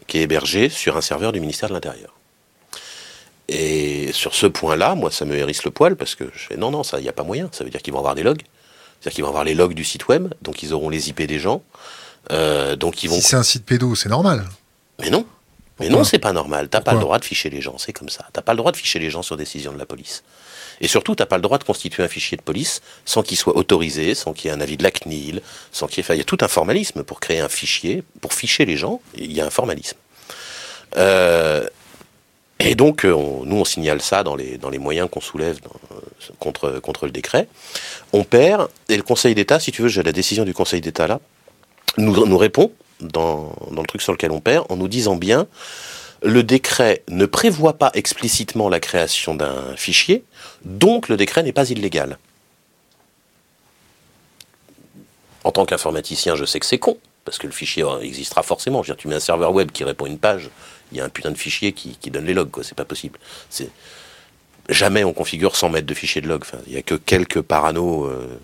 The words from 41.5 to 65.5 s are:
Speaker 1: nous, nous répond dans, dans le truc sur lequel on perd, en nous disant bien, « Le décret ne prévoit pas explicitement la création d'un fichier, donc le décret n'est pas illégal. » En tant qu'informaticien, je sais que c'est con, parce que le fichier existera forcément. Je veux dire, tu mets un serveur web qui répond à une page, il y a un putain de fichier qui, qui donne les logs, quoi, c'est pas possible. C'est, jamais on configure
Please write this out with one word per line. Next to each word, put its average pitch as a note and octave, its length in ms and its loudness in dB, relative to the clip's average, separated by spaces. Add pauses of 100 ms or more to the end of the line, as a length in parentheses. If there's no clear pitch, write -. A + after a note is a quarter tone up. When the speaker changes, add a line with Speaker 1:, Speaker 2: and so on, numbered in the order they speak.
Speaker 1:
nous, G#2+ 280 6
nous F#2+ 120 6
répond C#3+ 340 6 (280)
dans, D#2 540 -2 (180)
dans D#2+ 100 -4
le D#2+ 60 -6
truc - 140 -8
sur - 100 0
lequel E2 200 0
on D#2 100 -2
perd, C#3+ 280 4
en F#2 60 -4
nous F#2 120 -2
disant G#2 280 2
bien, « G#2 320 2 (760)
Le A#2+ 180 6
décret A#2+ 680 4
ne F#2 180 2
prévoit D#3+ 460 4
pas C3+ 200 4
explicitement A2 760 0
la F2 100 4
création E2 560 0
d'un C2+ 400 -4
fichier, - 480 2 (420)
donc F#3 440 4
le A2+ 60 2
décret G2+ 280 4
n'est B2+ 100 -2
pas C3+ 160 2
illégal. » D#2+ 480 -2 (3250)
En E2 80 0
tant G3 160 4
qu'informaticien, D#2+ 680 -2
je C#2+ 80 -2
sais D2+ 160 -2
que - 60 -6
c'est - 140 0
con, - 180 0 (260)
parce - 140 -8
que - 80 -10
le C#2 80 -10
fichier D2+ 320 -4 (160)
existera C2+ 400 -4
forcément. A#2+ 400 -2
Je - 60 -6
veux - 80 -6
dire, - 60 -18
tu D2+ 60 -12
mets D2+ 80 -2
un D#2 40 -2
serveur E2+ 340 2
web F#2 160 4
qui - 140 -8
répond C#2 220 -4
à - 20 -6
une D2 100 -8
page, F#2+ 320 0 (420)
il - 60 -10
y B1+ 40 -4
a C2 40 -4
un C#2 40 -8
putain - 200 -6
de - 80 -6
fichier - 360 -4
qui, - 280 -14
qui - 80 -12
donne C#2+ 160 -6
les F2+ 80 2
logs, E2+ 160 0
quoi, - 140 -10
c'est - 100 -14
pas C#2+ 120 -6
possible. - 340 -12 (320)
C'est, - 180 -10 (1000)
jamais G2+ 340 4
on F2 100 2
configure E2+ 420 0